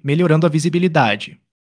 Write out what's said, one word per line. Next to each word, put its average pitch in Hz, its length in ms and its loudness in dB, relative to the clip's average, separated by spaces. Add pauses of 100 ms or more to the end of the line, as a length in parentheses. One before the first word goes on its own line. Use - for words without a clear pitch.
melhorando 156 420 2
a 160 40 0
visibilidade. 156 880 -2 (320)